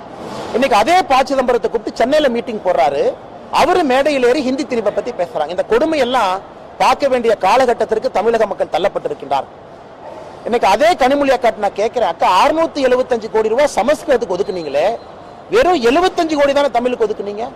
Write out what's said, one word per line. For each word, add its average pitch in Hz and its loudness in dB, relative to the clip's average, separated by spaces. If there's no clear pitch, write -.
இன்னைக்கு 247 2
அதே 320 4
ப. 269 2
சிதம்பரத்தை 254 0
கூப்பிட்டு 233 -6
சென்னையில 285 2
மீட்டிங் 233 -6
போடுறாரு, 170 0
அவரு 330 2
மேடையில் 277 2
ஏறி 254 2
ஹிந்தி 262 -2
திணிப்பை 220 -2
பத்தி 220 -4
பேசுறாங்க. 160 -4
இந்த 185 -4
கொடுமையெல்லாம் 240 0
பார்க்க 262 2
வேண்டிய 233 2
காலகட்டத்திற்கு 226 2
தமிழக 220 2
மக்கள் 190 -4
தள்ளப்பட்டிருக்கின்றார். 147 -2
இன்னைக்கு 226 2
அதே 285 4
கனிமொழி 277 2
அக்காட்ட 220 0
நான் 202 -2
கேட்கிறேன், 226 -2
அக்கா, 196 2
அறுநூத்தி 311 0
எழுபத்தஞ்சு 247 0
கோடி 220 0
ரூபாய் 269 2
சமஸ்கிருதத்துக்கு 233 0
ஒதுக்குனீங்களே, 175 -2
வெறும் 277 2
எழுபத்தஞ்சு 320 2
கோடி 277 2
தானே 285 0
தமிழுக்கு 240 0
ஒதுக்குனீங்க? 208 -6